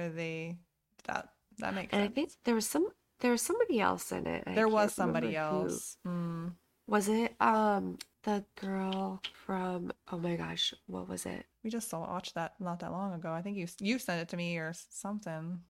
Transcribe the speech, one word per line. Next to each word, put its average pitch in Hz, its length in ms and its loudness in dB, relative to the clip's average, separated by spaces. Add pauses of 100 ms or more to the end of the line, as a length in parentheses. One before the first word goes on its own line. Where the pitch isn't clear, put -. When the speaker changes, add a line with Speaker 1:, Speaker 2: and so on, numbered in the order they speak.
Speaker 1:
are 170 40 -2
they?" 165 480 -4 (480)
That, - 240 -4 (300)
that - 140 -2
makes 190 200 -2
Speaker 2:
And 202 80 4
I 202 40 4
Speaker 1:
sense. 214 100 -4
Speaker 2:
think 294 160 0 (120)
there 233 120 4
was 220 120 2
some, 330 220 2 (300)
there 247 120 4
was 240 100 4
somebody 381 380 4
else 185 320 2
in 185 160 -2
it. - 180 0
I 185 80 -4
Speaker 1:
There 220 140 6
was 214 280 6
Speaker 2:
can't 196 140 4
remember - 180 2
Speaker 1:
somebody - 60 0
Speaker 2:
who. 156 60 0
Speaker 1:
else. - 640 0
Mm. 170 460 -2 (360)
Speaker 2:
Was 208 220 4
it, 220 320 2
um, 208 560 4 (260)
the 202 220 0 (140)
girl 190 640 -2 (240)
from, 185 460 -2 (200)
oh 180 60 -2
my 170 200 0
gosh, 165 360 -2 (140)
what 185 220 -6
was 185 160 -4
it? - 200 -6 (180)
Speaker 1:
We 220 60 -4
just 226 200 -4
saw, 165 120 -4
watched 180 340 -6
that 165 260 -4
not 175 180 -4
that 170 140 -6
long 190 200 -4
ago. 165 200 -6
I 165 80 -2
think 202 160 -4
you, 175 100 -4 (140)
you 220 180 2
sent 175 220 -2
it 170 80 -8
to 180 80 -4
me 175 200 -2
or 160 120 -4
s-, 170 200 -10
something. 175 720 -6 (160)